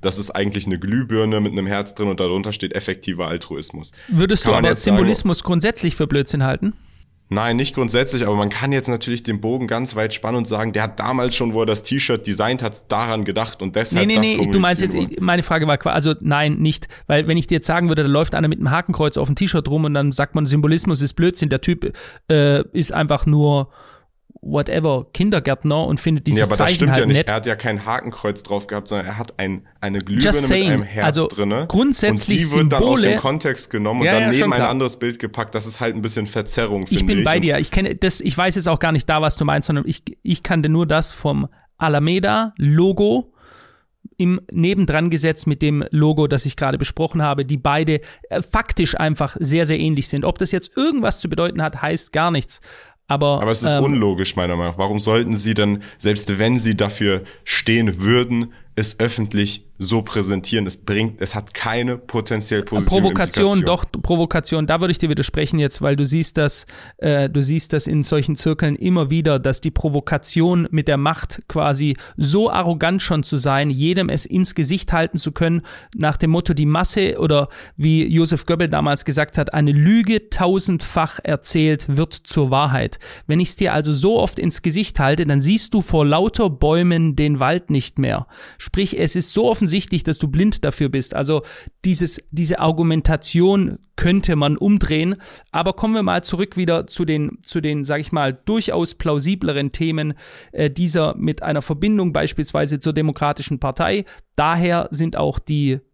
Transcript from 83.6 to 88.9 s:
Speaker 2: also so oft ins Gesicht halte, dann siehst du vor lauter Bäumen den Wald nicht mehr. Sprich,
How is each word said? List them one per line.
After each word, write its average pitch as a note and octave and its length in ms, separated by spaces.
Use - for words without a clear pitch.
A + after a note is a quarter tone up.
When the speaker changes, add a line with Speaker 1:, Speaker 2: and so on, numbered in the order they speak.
Speaker 2:
also D3+ 200
so F#3 260
oft - 220
ins - 220
Gesicht F3 360
halte, D#3 280
dann C#3+ 160
siehst G3+ 320
du G#3+ 60
vor D#3 240
lauter F3+ 460
Bäumen E3 640
den D3 240
Wald D#3 320
nicht - 280
mehr. B2 280
Sprich, - 420